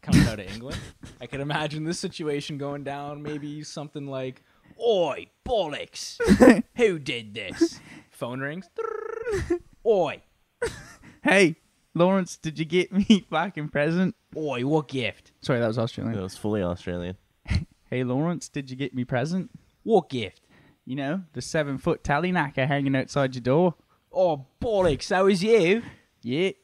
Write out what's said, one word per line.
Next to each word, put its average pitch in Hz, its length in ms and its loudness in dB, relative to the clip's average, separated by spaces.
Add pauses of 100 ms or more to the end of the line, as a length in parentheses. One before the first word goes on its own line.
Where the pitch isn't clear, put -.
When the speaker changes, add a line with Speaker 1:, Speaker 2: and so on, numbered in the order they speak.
Speaker 1:
Comes - 260 6
out 110 120 -4
of 95 140 -10
England. 120 240 -10 (240)
<laughs> - 200 -20
I 123 40 -14
can 139 160 -8
imagine 151 440 -4
this 170 140 -4
situation 151 600 -6
going 143 240 -8
down. 143 400 -10
Maybe 147 400 -10
something 143 420 -12
like, 131 380 -8 (360)
"Oi, 196 500 0 (140)
bollocks! 151 760 -6 (500)
Speaker 2:
<laughs> - 60 -20
Speaker 1:
Who 196 240 2
did 120 340 -8
this?" 104 460 -4 (320)
Phone 127 280 -8
rings. 147 360 -8
<laughs> 440 1080 -6
"Oi." 180 360 2 (1040)
Speaker 2:
"Hey, 185 320 6 (400)
Lawrence, 180 420 2
did 156 220 -8
you 165 60 -2
get 170 260 0
me 196 360 4
<laughs> - 40 -20
fucking 160 380 -4
present?" 165 460 0 (220)
Speaker 1:
"Oi, 135 280 -4
what 151 220 2
gift?" 117 440 -6 (100)
Speaker 2:
Sorry, 127 180 0
that 117 80 2
was 113 120 -2
Australian. 113 400 -4
Speaker 3:
It - 20 -4
was 95 160 -8
fully 107 240 -2
Australian. 87 560 -4 (320)
Speaker 2:
<laughs> - 400 -4
"Hey, 127 140 -2
Lawrence, 143 440 -2
did 139 220 -8
you 131 60 -10
get 135 180 -6
me 123 120 -4
present?" 160 440 -2 (320)
Speaker 1:
"What 208 280 2
gift?" 113 320 -8 (440)
Speaker 2:
"You 127 120 -8
know, 147 260 -4 (100)
the 101 80 -8
seven-foot 151 640 -2
tally 160 280 0
knacker 143 360 0
hanging 139 280 0
outside 131 380 0
your 127 80 -8
door." 156 340 4 (380)
Speaker 1:
"Oh, 160 320 2 (160)
bollocks, 185 460 2
that 190 160 2
was 196 200 4
you?" 220 380 6 (400)
Speaker 2:
"Yeah." 151 300 -2 (120)